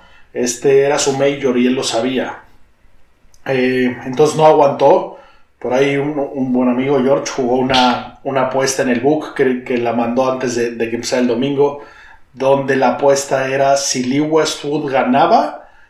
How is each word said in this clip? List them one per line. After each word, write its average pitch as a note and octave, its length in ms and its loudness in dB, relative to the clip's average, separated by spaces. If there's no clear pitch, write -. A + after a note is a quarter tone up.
Este C3+ 480 2
era C#3 180 0
su C3+ 180 -2
major C3+ 400 0
y B2 100 4
él B2+ 60 2
lo C3 100 -2
sabía. B2 560 -4
Eh, B2+ 600 0
entonces D3 300 2
no D#3 100 4
aguantó. D3 720 4
Por A#2+ 160 -4
ahí C#3 220 2
un, C#3+ 240 -2
un C3+ 340 -4
buen B2+ 160 2
amigo, C3 320 0
George, C#3 320 0
jugó B2+ 220 -2
una, B2+ 680 0
una C3+ 200 -2
apuesta C3+ 400 -2
en B2+ 60 -2
el A#2 100 0
book D3 340 -2
que, B2+ 300 0
que B2+ 140 -4
la A#2 160 -2
mandó B2 360 0
antes B2+ 260 -4
de, A#2 160 -2
de A#2 180 -6
que A2+ 80 -6
empezara B2+ 240 -2
el B2 60 2
domingo, C#3 520 0
donde C3+ 420 0
la C3 140 2
apuesta C#3 580 0
era C#3 300 2
si C3 260 -4
Lee C3 160 0
Westwood D3+ 720 -2
ganaba, C3+ 800 0